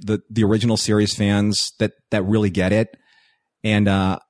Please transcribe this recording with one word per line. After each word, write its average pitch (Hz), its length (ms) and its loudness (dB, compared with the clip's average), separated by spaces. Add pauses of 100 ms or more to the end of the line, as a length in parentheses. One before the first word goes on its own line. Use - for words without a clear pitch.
the, 104 280 -4
the 110 160 0
original 110 320 2
series 107 380 0
fans 104 640 -2
that, - 140 -2 (180)
that 101 140 -2
really 104 260 0
get 92 220 0
it. 92 220 0 (720)
And, 104 240 2
uh, 95 300 0 (120)